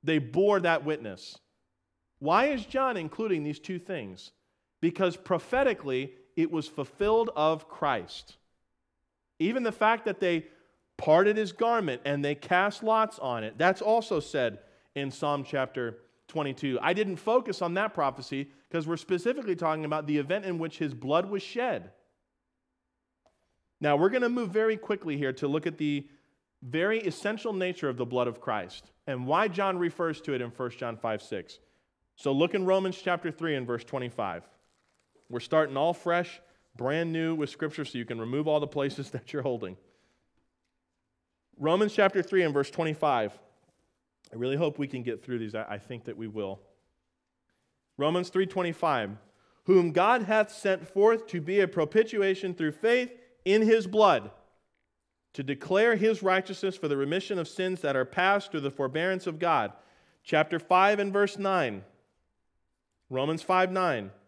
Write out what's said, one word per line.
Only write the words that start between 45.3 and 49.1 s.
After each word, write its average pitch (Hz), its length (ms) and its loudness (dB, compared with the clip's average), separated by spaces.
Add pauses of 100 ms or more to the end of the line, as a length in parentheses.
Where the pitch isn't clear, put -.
these. 110 160 -8
I, 107 100 -6 (100)
I 104 40 -10
think 120 260 -14
that 120 120 -12
we 113 100 -10
will. 101 340 -8 (1400)
Romans 170 320 0
three 190 160 0
twenty-five. 165 640 -2 (540)